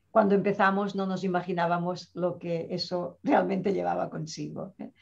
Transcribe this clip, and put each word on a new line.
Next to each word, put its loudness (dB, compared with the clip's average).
cuando 6
empezamos 2
no 0
nos -2
imaginábamos 0
lo -2
que -4
eso -4
realmente 2
llevaba -2
consigo, -10
¿eh? -14